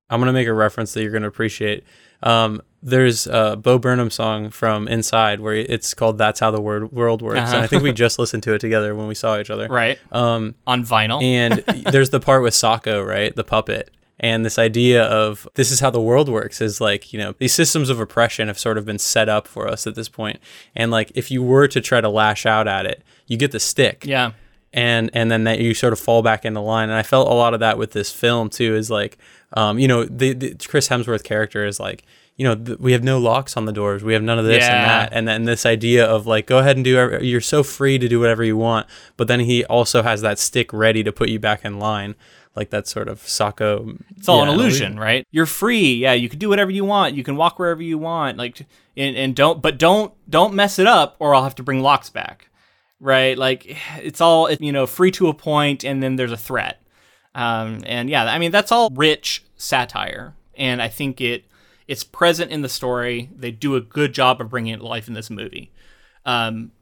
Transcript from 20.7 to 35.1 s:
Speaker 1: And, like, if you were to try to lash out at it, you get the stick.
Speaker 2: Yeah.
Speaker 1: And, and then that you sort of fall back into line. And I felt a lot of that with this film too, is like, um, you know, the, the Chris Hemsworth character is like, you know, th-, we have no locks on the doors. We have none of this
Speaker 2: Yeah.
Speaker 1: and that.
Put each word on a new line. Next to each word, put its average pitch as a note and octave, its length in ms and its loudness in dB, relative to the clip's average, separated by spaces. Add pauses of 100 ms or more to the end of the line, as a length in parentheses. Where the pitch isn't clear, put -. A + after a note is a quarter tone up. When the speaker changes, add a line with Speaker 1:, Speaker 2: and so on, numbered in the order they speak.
Speaker 1:
And, A#2 140 -2
like, A2 240 0
if B2+ 160 -6
you B2+ 120 -2
were C3+ 260 6
to C#3 120 0
try A#2+ 220 2
to A2 80 0
lash G#2+ 340 0
out A2 240 2
at F#2+ 160 -2
it, - 180 -8 (240)
you A#2 120 -4
get C#3 140 0
the A2 80 -6
stick. - 460 0
Speaker 2:
Yeah. B2+ 260 -2 (420)
Speaker 1:
And, A#2 400 0
and A#2 160 0
then A2+ 140 2
that A2+ 160 0
you A#2 140 2
sort A#2+ 200 2
of - 40 -8
fall A#2 240 2
back A2 220 0
into G#2+ 160 -4
line. A2 300 -2
And A2 80 0
I A2 40 0
felt C3 260 4
a A#2+ 60 4
lot A#2 200 4
of A2 60 -2
that A2 180 2
with A2 140 -6
this G2+ 200 -6
film A#2 380 -2
too, A2+ 260 -2
is A2 140 -4
like, G2+ 260 -4 (380)
um, G#2+ 240 0
you C3+ 100 4
know, A#2+ 160 4
the, C3 300 -2
the B2+ 200 -8 (140)
Chris C#3+ 200 0
Hemsworth A#2+ 360 -2
character G#2+ 400 -4
is G2+ 160 -6
like, G2 240 -10 (320)
you C3 80 -4
know, A#2+ 100 2
th-, A2+ 240 -8
we B2+ 140 2
have B2 100 2
no C3 160 2
locks B2 380 0
on A2+ 80 -4
the G#2+ 80 -4
doors. G2+ 320 -4
We A2 80 0
have G#2+ 100 2
none A#2 160 0
of A2 60 0
this A#2 180 4
Speaker 2:
Yeah. A#2+ 140 4
Speaker 1:
and A#2 140 2
that. A2+ 280 0